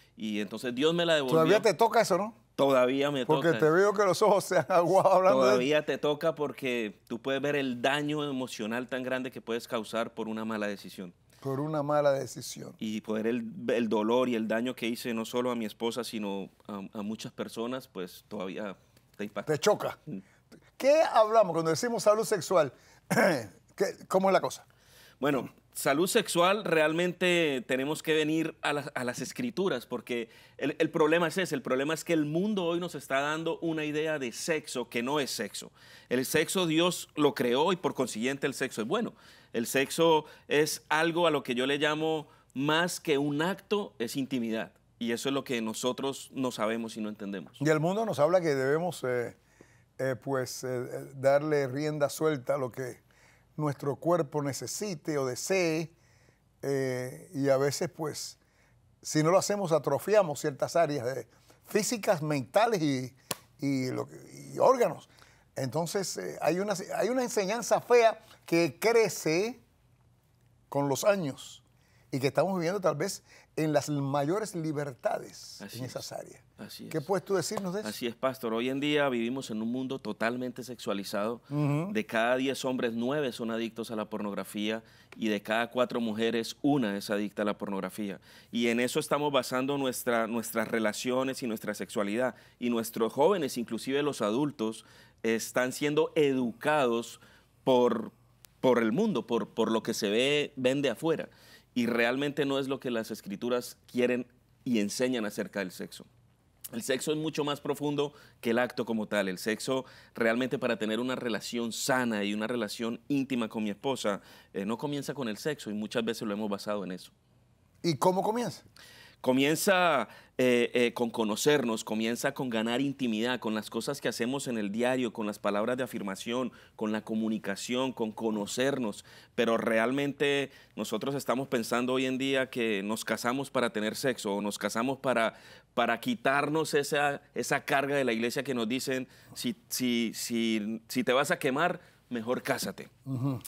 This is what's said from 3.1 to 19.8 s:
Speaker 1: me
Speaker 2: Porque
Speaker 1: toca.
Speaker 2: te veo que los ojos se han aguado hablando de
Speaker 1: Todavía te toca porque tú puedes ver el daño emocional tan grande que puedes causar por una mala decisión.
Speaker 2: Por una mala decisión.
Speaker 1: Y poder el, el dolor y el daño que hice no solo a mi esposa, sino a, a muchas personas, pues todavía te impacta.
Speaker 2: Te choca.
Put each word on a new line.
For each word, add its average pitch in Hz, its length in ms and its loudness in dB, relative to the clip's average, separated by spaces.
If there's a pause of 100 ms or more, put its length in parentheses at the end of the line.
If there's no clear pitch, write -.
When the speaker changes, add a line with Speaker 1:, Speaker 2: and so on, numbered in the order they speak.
Speaker 1:
me 131 140 0
Speaker 2:
Porque 156 240 4
Speaker 1:
toca. 120 100 2
Speaker 2:
te 151 100 6
veo 196 240 4
que 208 100 2
los 180 180 4
ojos 196 240 6
se 185 120 0
han 151 120 4
aguado 180 440 6
hablando 185 280 6
de 127 40 6
Speaker 1:
Todavía 131 400 4
te 139 120 -2
toca 147 380 0
porque 123 720 -4
tú 117 140 -6
puedes 135 200 -2
ver 143 140 0
el 127 260 -2
daño 147 460 0
emocional 123 600 -4
tan 131 160 -4
grande 127 280 -2
que 117 100 -12
puedes 117 260 -4
causar 113 480 -4
por 110 120 -6
una 110 160 -6
mala 110 240 -4
decisión. 95 460 -10 (260)
Speaker 2:
Por 135 200 -4
una 151 220 -2
mala 147 300 4
decisión. 135 640 -6
Speaker 1:
Y 107 240 -4
poder 110 240 -2
el, 113 260 -2 (180)
el 117 200 2
dolor 117 400 4
y 120 60 0
el 110 120 -2
daño 120 280 -2
que 117 120 -4
hice 120 280 -4
no 113 100 -4
solo 123 240 -2
a 120 60 -2
mi 113 100 -4
esposa, 117 380 -4
sino 98 460 -6 (180)
a, 101 140 -10 (120)
a 110 80 -8
muchas 110 300 -8
personas, 120 560 -8
pues - 400 -12
todavía 95 500 -8 (400)
te 104 60 -6
impacta. 104 300 -4
Speaker 2:
Te 143 60 0
choca. 139 460 0